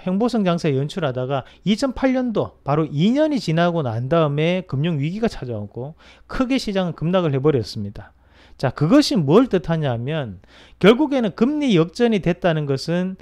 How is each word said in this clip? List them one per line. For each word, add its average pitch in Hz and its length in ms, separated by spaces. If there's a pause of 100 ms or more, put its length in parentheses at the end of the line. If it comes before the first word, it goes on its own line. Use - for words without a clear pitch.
횡보성 214 380
장세 170 320
연출하다가 135 720 (180)
이천팔 254 480
년도 240 540
바로 147 260
이 160 200
년이 294 280
지나고 170 440
난 120 260
다음에 160 580
금융위기가 165 600
찾아오고 120 680 (320)
크게 262 300
시장은 190 360
급락을 170 420
해버렸습니다. 117 760 (460)
자, 131 140
그것이 269 440
뭘 185 320
뜻하냐면 143 920 (400)
결국에는 247 560
금리 277 420
역전이 202 420
됐다는 165 460
것은 170 560